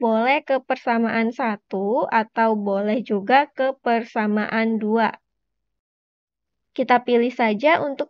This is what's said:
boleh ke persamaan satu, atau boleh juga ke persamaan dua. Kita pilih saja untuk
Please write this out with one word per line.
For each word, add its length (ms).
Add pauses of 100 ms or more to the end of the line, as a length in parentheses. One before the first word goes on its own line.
boleh 400
ke 240
persamaan 640
satu, 800
atau 480
boleh 480
juga 480
ke 320
persamaan 960
dua. 320 (1600)
Kita 320
pilih 240
saja 560
untuk 240